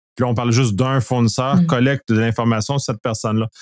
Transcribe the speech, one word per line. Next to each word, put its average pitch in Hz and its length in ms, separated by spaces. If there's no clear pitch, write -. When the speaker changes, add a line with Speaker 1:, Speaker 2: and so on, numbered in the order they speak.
Speaker 1:
puis 123 80
là, 123 40
on 123 60
parle 120 180
juste 117 220
d'un 131 260
fournisseur, 127 560
Speaker 2:
Mm. 175 100
Speaker 1:
collecte 135 460
de 107 60
l'information 113 600
sur 131 140
cette 107 100
personne-là. 110 460